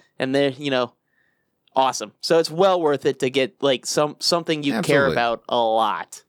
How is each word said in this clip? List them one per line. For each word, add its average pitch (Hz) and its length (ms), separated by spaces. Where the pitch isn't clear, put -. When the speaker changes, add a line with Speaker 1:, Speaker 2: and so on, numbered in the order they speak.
Speaker 1:
and 131 160
they're, 143 160
you 143 200
know, 127 220
awesome. 123 460
So 165 180
it's 160 120
well 185 280
worth 147 260
it 139 140
to 135 100
get, 131 320
like, 135 240
some, 151 340
something 165 440
you 139 100
care 117 40
Speaker 2:
Absolutely. 123 60
Speaker 1:
about 117 360
a 120 80
lot. 110 720